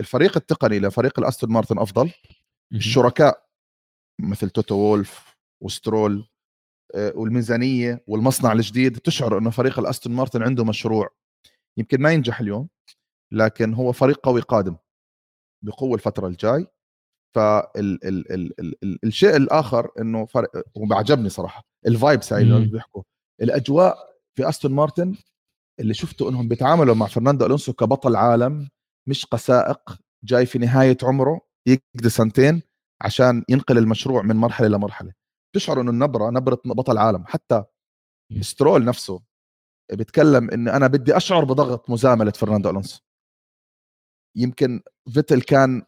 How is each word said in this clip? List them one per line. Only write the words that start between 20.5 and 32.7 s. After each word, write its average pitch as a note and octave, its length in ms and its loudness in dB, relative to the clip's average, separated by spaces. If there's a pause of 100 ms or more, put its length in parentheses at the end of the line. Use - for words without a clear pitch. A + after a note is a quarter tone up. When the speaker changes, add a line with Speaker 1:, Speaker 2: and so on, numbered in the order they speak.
Speaker 1:
وبعجبني G#2+ 540 0
صراحة - 360 -10 (220)
الفايبس B2 460 2
هاي A2 100 2
اللي A#2 160 6
Speaker 2:
مم. A2 120 0
Speaker 1:
بيحكوا، G#2+ 320 -10 (400)
الأجواء C#3+ 540 2 (400)
في C3 120 -2
أستون D3 240 -2
مارتن D#3 420 -2 (640)
اللي A2 140 -2
شفته - 340 -6
إنهم B2 200 -4
بيتعاملوا C3 460 4
مع A2 120 2
فرناندو B2+ 400 0
ألونسو C3+ 260 -2
كبطل A#2+ 440 0
عالم، A#2+ 520 2 (400)
مش C3+ 180 -6
كسائق - 720 -2 (260)
جاي B2 220 2
في - 120 -4
نهاية B2+ 440 4
عمره C3+ 380 0 (280)
يقضي A#2+ 420 0
سنتين C3+ 520 2 (400)